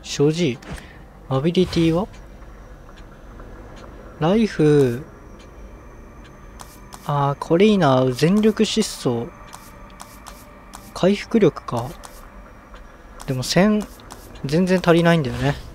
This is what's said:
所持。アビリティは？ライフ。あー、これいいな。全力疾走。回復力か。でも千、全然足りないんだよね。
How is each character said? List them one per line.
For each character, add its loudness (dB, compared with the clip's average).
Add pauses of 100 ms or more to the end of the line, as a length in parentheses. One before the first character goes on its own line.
所 0
持。 -2 (680)
ア 0
ビ -2
リ 2
テ -4
ィ 2
は？ -2 (2000)
ラ 2
イ 2
フ。 2 (2000)
あ -2
ー、 -4
こ -2
れ 4
い 4
い 2
な。 4
全 2
力 2
疾 0
走。 -4 (1600)
回 0
復 -2
力 2
か。 -8 (1400)
で -6
も -6
千、 2 (560)
全 0
然 0
足 8
り 4
な 6
い 4
ん 0
だ -4
よ -6
ね。 0 (200)